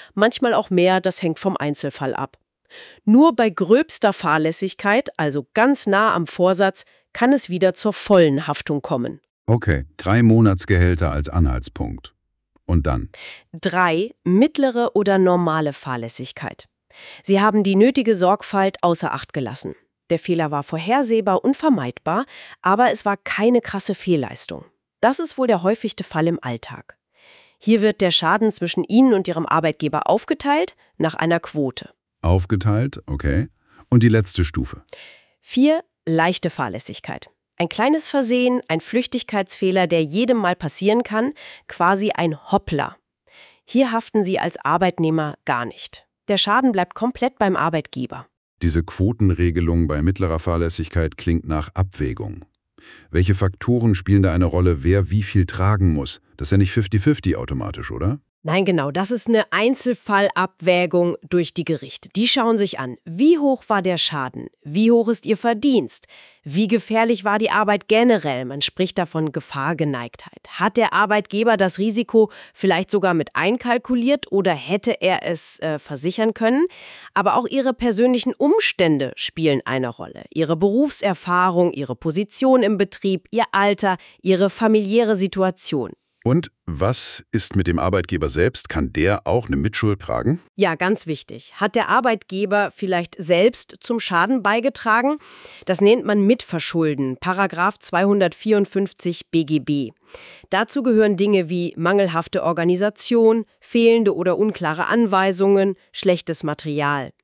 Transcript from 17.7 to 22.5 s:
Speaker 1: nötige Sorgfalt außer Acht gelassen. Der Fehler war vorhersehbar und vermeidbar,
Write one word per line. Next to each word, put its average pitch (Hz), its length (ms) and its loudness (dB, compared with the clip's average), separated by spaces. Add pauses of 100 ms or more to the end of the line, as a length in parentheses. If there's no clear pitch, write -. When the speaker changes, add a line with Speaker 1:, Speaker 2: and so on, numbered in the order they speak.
Speaker 1:
nötige 226 360 4
Sorgfalt 190 680 0
außer 170 300 0
Acht - 180 -10
gelassen. 120 420 -6 (360)
Der 170 100 0
Fehler 165 320 -2
war 143 120 -4
vorhersehbar 214 840 0
und 269 100 2
vermeidbar, 185 720 0 (360)